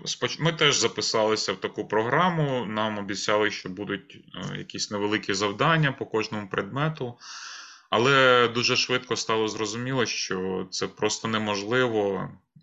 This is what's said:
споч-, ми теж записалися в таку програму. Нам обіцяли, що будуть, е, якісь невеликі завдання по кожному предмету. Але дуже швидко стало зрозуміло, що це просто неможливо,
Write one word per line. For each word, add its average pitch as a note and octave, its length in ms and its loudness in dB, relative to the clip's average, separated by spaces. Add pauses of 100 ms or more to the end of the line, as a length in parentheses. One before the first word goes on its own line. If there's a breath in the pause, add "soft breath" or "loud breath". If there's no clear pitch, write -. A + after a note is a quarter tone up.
споч-, - 360 -4
ми E3 120 2
теж D3+ 240 4
записалися A2 760 0
в F#2 40 -4
таку G2+ 320 -6
програму. C3+ 800 0
Нам G#2+ 320 -2
обіцяли, G#2 520 0
що - 180 -8
будуть, G2 500 -8 (160)
е, F#2+ 240 -8
якісь G2 320 -8
невеликі G#2 440 -2
завдання C3 580 2
по - 140 -8
кожному G#2+ 420 -4
предмету. C3 720 -4 (720 loud breath)
Але B2 580 8
дуже A#2+ 280 0
швидко B2 400 0
стало A2 320 2
зрозуміло, A2+ 580 -2
що F#2+ 640 -4
це - 180 -4
просто - 400 -2
неможливо, G#2+ 1040 0 (320)